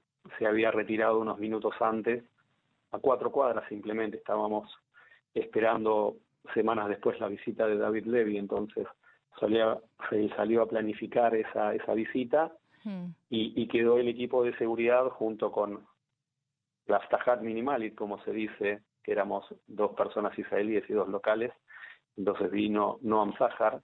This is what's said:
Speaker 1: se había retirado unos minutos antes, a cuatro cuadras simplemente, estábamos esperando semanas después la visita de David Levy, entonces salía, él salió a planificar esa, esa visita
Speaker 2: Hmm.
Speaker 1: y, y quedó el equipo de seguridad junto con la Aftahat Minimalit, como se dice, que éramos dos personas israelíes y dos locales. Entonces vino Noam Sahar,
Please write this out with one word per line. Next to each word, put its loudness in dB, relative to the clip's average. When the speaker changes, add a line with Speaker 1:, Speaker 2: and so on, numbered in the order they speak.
Speaker 1:
se -2
había 4
retirado 2
unos -2
minutos -2
antes, 0
a -8
cuatro 2
cuadras 0
simplemente, -4
estábamos -2
esperando 2
semanas 0
después -2
la -4
visita -2
de 2
David 0
Levy, 2
entonces -4
salía, 2
él 2
salió 4
a 4
planificar 0
esa, 0
esa -2
visita 0
Speaker 2:
Hmm. -8
Speaker 1:
y, -2
y 0
quedó 4
el 2
equipo 0
de -2
seguridad 2
junto -2
con -2
la 4
Aftahat 0
Minimalit, -2
como -6
se -4
dice, -2
que -2
éramos 0
dos -2
personas -2
israelíes 0
y -2
dos 2
locales. 0
Entonces 0
vino 0
Noam 0
Sahar, 0